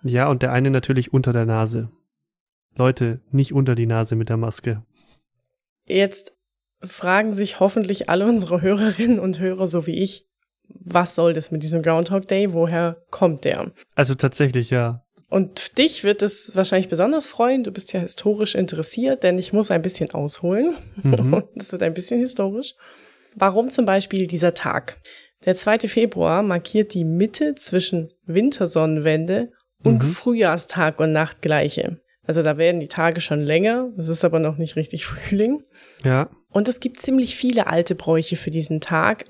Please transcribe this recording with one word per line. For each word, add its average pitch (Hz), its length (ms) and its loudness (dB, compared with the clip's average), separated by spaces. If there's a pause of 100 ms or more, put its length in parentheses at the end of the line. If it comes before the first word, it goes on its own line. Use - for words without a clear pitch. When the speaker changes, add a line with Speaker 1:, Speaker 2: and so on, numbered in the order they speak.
Speaker 1:
Ja, 127 260 2
und 131 140 2
der 127 100 0
eine 131 180 2
natürlich 131 420 0
unter 127 200 2
der 117 140 2
Nase. 113 440 -2 (840)
Leute, 123 440 0 (100)
nicht 135 220 2
unter 135 220 2
die 117 120 0
Nase 113 280 0
mit 113 140 -2
der 113 80 0
Maske. 113 460 -4 (1040)
Speaker 2:
Jetzt 196 460 -2 (500)
fragen 190 500 0
sich 196 280 -4
hoffentlich 196 500 0
alle 190 160 2
unsere 180 340 2
Hörerinnen 208 580 2
und 180 200 -2
Hörer, 185 280 -2
so 165 200 0
wie 170 160 -2
ich, - 240 -6 (420)
was 175 460 -2
soll 170 180 4
das 156 180 -6
mit 156 120 -4
diesem 160 200 -2
Groundhog 170 460 0
Day? 196 240 0
Woher 170 460 0 (120)
kommt 165 360 0
der? - 240 -4 (240)
Speaker 1:
Also 135 200 2
tatsächlich, 127 540 2
ja. 120 340 0 (280)
Speaker 2:
Und - 480 -2
dich 302 260 2
wird 202 160 2
es - 360 -2
wahrscheinlich 185 340 2
besonders 226 360 0
freuen. 247 380 0
Du 202 60 -6
bist 190 240 -10
ja 190 60 -2
historisch 208 540 -2
interessiert, 196 680 -2
denn 185 160 4
ich 185 160 -6
muss 208 160 2
ein 170 120 2
bisschen 180 280 -4
ausholen. 185 640 -2 (280)
Speaker 1:
Mhm. 135 300 4
Speaker 2:
<laughs> - 20 -
Und - 220 0
es - 160 -10
wird 175 100 -6
ein 165 120 -2
bisschen 180 260 -2
historisch. 233 540 -4 (600)
Warum 202 360 2
zum 247 160 2
Beispiel 190 400 0
dieser 170 260 0
Tag? - 480 -6 (460)
Der 185 80 2
zweite 214 340 0
Februar 190 540 0
markiert 208 520 -2
die 175 100 0
Mitte 214 500 0
zwischen 180 560 -2 (540)
Wintersonnenwende 160 840 0 (320)
und 127 200 4
Speaker 1:
Mhm. 139 60 2
Speaker 2:
Frühjahrstag 175 920 0
und 160 120 2
Nachtgleiche. 151 880 -2 (260)
Also 165 160 0
da 151 140 2
werden 170 240 2
die 147 80 -8
Tage 170 320 -2
schon 151 220 -2
länger, 214 560 0
es 165 100 -6
ist 165 160 -2
aber 165 140 2
noch 156 180 0
nicht 156 200 -6
richtig 160 300 -6
<laughs> - 0 -
Frühling. 226 560 -2 (420)
Speaker 1:
Ja. 131 260 2 (200)
Speaker 2:
Und 208 180 2
es 247 120 -2
gibt - 200 -8
ziemlich 262 360 0
viele 240 300 0
alte 170 280 0
Bräuche 165 420 0
für - 140 -8
diesen 156 300 -4
Tag. 170 500 -2